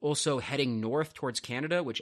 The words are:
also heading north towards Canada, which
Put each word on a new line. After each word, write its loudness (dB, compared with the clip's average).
also 2
heading 0
north 0
towards -4
Canada, -2
which -2